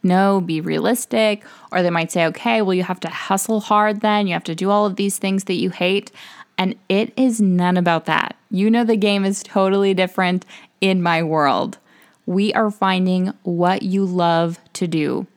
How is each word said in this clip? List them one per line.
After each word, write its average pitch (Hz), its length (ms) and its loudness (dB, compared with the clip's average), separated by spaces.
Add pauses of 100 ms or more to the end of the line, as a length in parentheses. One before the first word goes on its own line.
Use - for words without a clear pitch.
"No, 190 380 4
be 165 200 -4
realistic." 208 800 -2 (300)
Or 185 100 0
they 175 80 2
might 165 220 -2
say, 170 140 2
"Okay, 226 340 -2
well, 190 140 0
you 185 80 0
have 180 180 -6
to 175 80 -10
hustle 208 520 -2
hard 208 400 2
then. 208 260 2
You 175 80 -2
have 175 100 -4
to 170 100 -6
do 190 160 -2
all 208 160 2
of 196 100 -4
these 202 220 -2
things 190 260 -2
that 190 100 -2
you 180 160 -2
hate." 185 420 -2 (460)
And 185 160 0 (140)
it 202 280 0
is 247 240 0
none 180 360 2
about 170 300 2
that. - 300 0 (140)
You 202 200 0
know, 233 140 2
the 226 120 2
game 202 280 2
is 196 180 -2
totally 196 520 2
different 180 500 0 (360)
in 190 220 2
my 170 200 2
world. 151 560 0 (460)
We 196 300 0
are 220 160 2
finding 185 720 0
what 175 400 0
you 196 220 -2
love 170 540 0 (160)
to 185 120 -4
do 156 400 -2 (100)